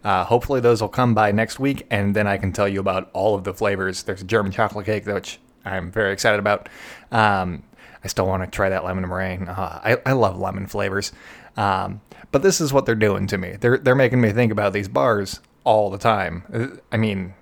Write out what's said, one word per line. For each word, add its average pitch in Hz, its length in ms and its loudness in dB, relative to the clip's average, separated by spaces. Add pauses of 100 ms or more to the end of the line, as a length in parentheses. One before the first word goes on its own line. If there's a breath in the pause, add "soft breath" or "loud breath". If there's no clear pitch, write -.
Uh, 92 220 2
hopefully 123 340 2
those 117 220 4
will 104 80 -2
come 123 240 2
by 107 180 4
next 110 280 -2
week, 135 300 -2
and 101 260 0
then 107 120 2
I 101 100 0
can 98 140 -2
tell 101 160 0
you 98 120 -2
about 95 340 -2
all 101 220 2
of 95 80 -6
the 98 100 -6
flavors. 95 500 -2
There's 95 180 -8
a 95 40 -12
German 101 260 0
chocolate 104 340 -2
cake, 104 200 -4
which 98 340 -6 (240)
I'm 92 280 -6
very 101 200 0
excited 104 280 2
about. 104 280 0 (440 loud breath)
Um, 95 520 2 (400 loud breath)
I - 40 -10
still 95 200 -2
wanna 92 200 -2
try 98 220 0
that 92 140 -2
lemon 92 240 -4
meringue. 92 400 -6
Uh, 90 360 -8
I, 113 220 2
I 135 80 2
love 101 240 2
lemon 95 300 -6
flavors. 98 440 -4 (440 loud breath)
Um, 98 460 -2 (300 loud breath)
but 139 100 2
this 190 180 4
is 143 140 -2
what 135 120 2
they're 117 100 2
doing 98 320 2
to 101 100 -2
me. 90 220 -8
They're, 123 180 4
they're 127 180 4
making 127 240 4
me 110 120 4
think 113 200 2
about 101 220 0
these 101 160 -2
bars 117 500 0 (240)
all 107 260 4
the 95 80 -6
time. 92 460 0 (100)
Uh, 113 140 -4 (240)
I 110 60 -2
mean 98 440 -2